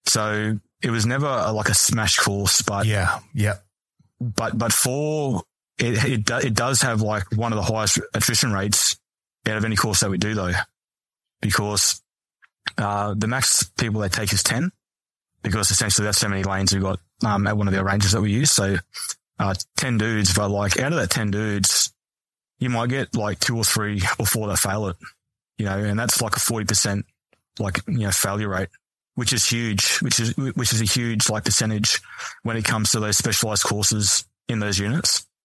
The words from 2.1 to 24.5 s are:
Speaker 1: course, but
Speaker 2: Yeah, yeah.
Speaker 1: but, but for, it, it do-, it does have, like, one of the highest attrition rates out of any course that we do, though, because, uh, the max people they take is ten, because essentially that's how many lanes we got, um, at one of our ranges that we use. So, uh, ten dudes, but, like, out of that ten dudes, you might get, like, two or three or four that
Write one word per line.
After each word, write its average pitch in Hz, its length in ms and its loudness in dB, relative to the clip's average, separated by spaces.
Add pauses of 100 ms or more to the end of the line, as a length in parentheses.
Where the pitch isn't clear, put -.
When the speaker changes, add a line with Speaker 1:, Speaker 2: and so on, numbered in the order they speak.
Speaker 1:
course, 101 440 2
but 101 240 0
Speaker 2:
Yeah, 101 340 0 (140)
yeah. 104 220 0 (680)
Speaker 1:
but, 113 360 -2
but 113 140 2
for, 143 720 2 (340)
it, 117 280 2
it 110 200 0
do-, 117 120 0
it 127 160 0
does 123 280 2
have, 117 200 2
like, 104 340 -2
one 113 160 0
of 107 60 -2
the 104 160 2
highest 107 260 2 (140)
attrition 117 400 2
rates 101 440 0 (500)
out 110 100 -2
of 107 80 -2
any 110 100 -2
course 104 260 2
that 104 80 0
we 95 80 -2
do, 104 160 -2
though, 92 200 -2 (880)
because, 104 600 0 (760)
uh, 104 400 -2
the 110 100 0
max - 360 0 (160)
people 110 220 0
they 98 80 -2
take 107 240 -2
is 101 100 0
ten, 147 280 0 (680)
because 104 300 0
essentially 104 340 2
that's 104 160 2
how 110 60 0
many 98 160 -2
lanes 95 300 0
we 98 60 0
got, 95 200 -2 (260)
um, 101 220 2
at 107 100 0
one 101 100 0
of 95 60 2
our 95 100 0
ranges 98 280 2
that 104 100 2
we 104 100 2
use. 135 200 4
So, 98 260 2 (600)
uh, 98 160 0 (220)
ten 123 200 0
dudes, 107 360 2
but, 104 160 2
like, 101 300 0
out 139 120 0
of 165 80 0
that 101 100 -2
ten 107 220 0
dudes, 101 640 0 (680)
you 123 100 -2
might 120 200 0
get, 135 260 -4
like, 104 240 -2
two 117 180 0
or 113 60 -2
three 104 380 0 (180)
or 110 60 0
four 107 220 0
that 101 120 0